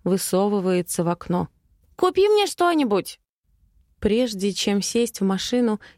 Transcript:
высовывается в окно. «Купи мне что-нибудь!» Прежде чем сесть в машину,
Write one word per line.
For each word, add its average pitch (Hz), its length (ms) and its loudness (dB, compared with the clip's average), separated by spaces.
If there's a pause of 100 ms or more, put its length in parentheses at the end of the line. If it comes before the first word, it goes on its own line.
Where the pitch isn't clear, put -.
высовывается 185 1000 0
в 165 60 0
окно. 175 400 -4 (460)
«Купи 370 320 2
мне 415 180 4
что-нибудь!» 294 760 0 (800)
Прежде 208 520 0
чем 202 300 -2
сесть 233 400 -2
в - 20 -2
машину, 214 560 0 (180)